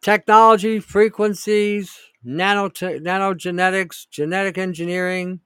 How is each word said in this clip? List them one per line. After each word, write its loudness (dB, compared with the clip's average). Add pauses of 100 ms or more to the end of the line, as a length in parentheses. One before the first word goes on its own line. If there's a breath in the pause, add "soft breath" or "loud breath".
technology, 4
frequencies, -2 (260)
nanot-, -4
nanogenetics, -2
genetic -4
engineering -6